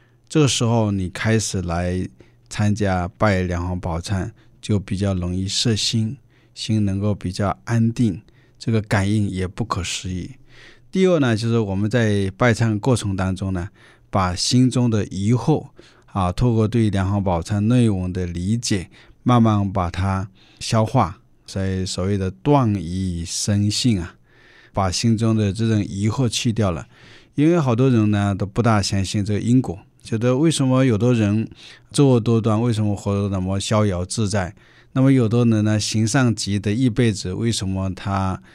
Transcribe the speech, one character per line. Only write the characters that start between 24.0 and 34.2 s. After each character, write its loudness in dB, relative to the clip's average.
啊， -12
把 0
心 0
中 2
的 2
这 -2
种 2
疑 -2
惑 0
去 -2
掉 0
了。 -8
因 4
为 2
好 0
多 4
人 4
呢， 2
都 -4
不 -2
大 2
相 0
信 -2
这 -2
个 -2
因 4
果， -2
觉 -6
得 0
为 2
什 0
么 2
有 2
的 2
人 0
作 4
恶 6
多 2
端， 2
为 0
什 -2
么 0
活 -4
得 -2
那 -2
么 -2
逍 2
遥 0
自 -2